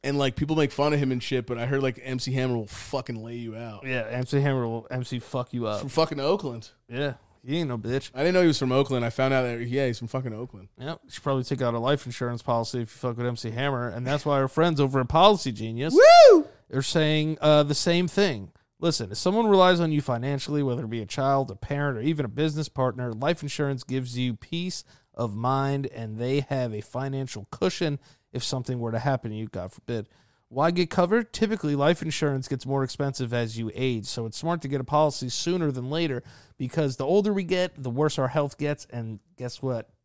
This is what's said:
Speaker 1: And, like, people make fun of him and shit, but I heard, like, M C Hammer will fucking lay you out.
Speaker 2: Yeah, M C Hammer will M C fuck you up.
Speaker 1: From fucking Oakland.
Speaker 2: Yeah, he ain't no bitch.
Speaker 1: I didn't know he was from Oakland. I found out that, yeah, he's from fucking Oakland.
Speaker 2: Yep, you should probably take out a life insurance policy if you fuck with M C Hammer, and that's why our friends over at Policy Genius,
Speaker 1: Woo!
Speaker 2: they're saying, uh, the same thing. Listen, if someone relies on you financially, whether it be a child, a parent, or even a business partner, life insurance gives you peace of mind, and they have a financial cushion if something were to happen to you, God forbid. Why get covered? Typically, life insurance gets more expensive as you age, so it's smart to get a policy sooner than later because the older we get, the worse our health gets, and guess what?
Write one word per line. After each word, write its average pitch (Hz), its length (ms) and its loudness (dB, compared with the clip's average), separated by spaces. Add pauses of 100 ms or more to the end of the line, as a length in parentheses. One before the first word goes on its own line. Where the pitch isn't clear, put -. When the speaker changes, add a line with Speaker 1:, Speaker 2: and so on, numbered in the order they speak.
Speaker 1:
And, 139 160 -2
like, 135 180 0
people 156 180 -2
make 151 160 2
fun 147 220 0
of 147 60 2
him 131 140 0
and 123 100 -2
shit, 123 240 -2
but 123 100 -6
I 117 80 -4
heard, 139 180 0
like, 131 200 -2
M 131 160 -6
C 127 160 -4
Hammer 131 220 0
will 110 100 -4
fucking 120 560 -8
lay 117 140 -12
you 113 200 -10
out. 117 300 -12
Speaker 2:
Yeah, 127 240 -2
M 123 160 -4
C 143 140 0
Hammer 135 260 2
will 113 240 -6
M 127 120 -6
C 123 160 -6
fuck 123 360 -8
you 120 120 -2
up. 104 140 -4
Speaker 1:
From 143 80 -8
fucking 156 320 0
Oakland. 139 480 -4 (220)
Speaker 2:
Yeah, 135 240 -4 (280)
he 143 160 -4
ain't 160 120 -2
no 120 80 -4
bitch. 120 360 -4
Speaker 1:
I - 40 -10
didn't 170 160 2
know 185 80 6
he 175 60 6
was 147 100 2
from 127 120 0
Oakland. 131 360 2
I - 20 0
found 131 240 0
out 131 120 2
that, 120 220 -4
yeah, 131 200 0
he's 117 120 -2
from 120 100 -8
fucking 131 260 -6
Oakland. 107 340 -12 (100)
Speaker 2:
Yep, 139 260 -10
you - 60 -20
should - 120 -14
probably 135 220 0
take 135 180 -2
out 120 100 0
a 117 60 -2
life 135 260 0
insurance 120 380 -6
policy 120 400 -2
if 113 80 -8
you - 80 -20
fuck 120 180 -4
with 120 100 -4
M 123 120 -4
C 113 120 -8
Hammer, 123 380 -2
and 117 180 -6
that's 143 200 -2
why 147 140 2
our 135 80 0
friends 160 300 2
over 135 220 2
at 123 80 -2
Policy 170 440 6
Genius, 117 420 -4
Speaker 1:
Woo! 539 520 12 (220)
Speaker 2:
they're 131 140 -2
saying, 156 580 2
uh, 151 220 6
the 143 120 2
same 175 320 2
thing. 147 440 0 (300)
Listen, 151 300 0
if 104 60 -8
someone 214 300 2
relies 185 340 6
on 165 100 2
you 147 120 0
financially, 139 600 -2
whether 123 220 -2
it 110 60 -8
be 117 100 -6
a 104 60 -8
child, 139 440 0
a 95 60 -12
parent, 143 400 -4
or 110 60 -6
even 147 240 0
a - 20 -6
business 151 400 -4
partner, 127 460 -2
life 143 280 -2
insurance 139 420 -4
gives 127 340 -4
you 123 160 -2
peace 170 500 -8 (300)
of 113 200 -4
mind, 135 520 -2
and 110 320 -10
they 131 220 -2 (100)
have 123 240 -4
a 104 80 -8
financial 135 680 -8
cushion 170 480 -2 (340)
if 123 100 -6
something 127 380 -4
were 117 100 -4
to 117 80 -2
happen 123 320 -2
to 107 60 -8
you, 110 100 -8
God 92 260 -10
forbid. 113 360 -8 (400)
Why 147 240 0
get 175 180 0
covered? 202 420 2
Typically, 202 440 -2
life 147 260 2
insurance 143 460 -2
gets 131 180 -6
more 135 160 0
expensive 131 500 -4
as 117 240 -2
you 113 200 -4
age, 120 300 -2
so 113 200 -6
it's 107 100 -10
smart 165 260 -2
to 135 60 -8
get 139 120 -2
a 127 40 -4
policy 147 440 2
sooner 170 420 -2
than 127 180 -6
later 147 360 -2 (340)
because 131 380 -2
the 135 100 -4
older 202 260 2
we 196 120 0
get, 180 360 -2
the 131 100 -6
worse 143 280 0
our 135 80 0
health 143 320 -2
gets, 147 320 -4
and 113 300 -10 (160)
guess 123 260 -10
what? 123 260 -4 (160)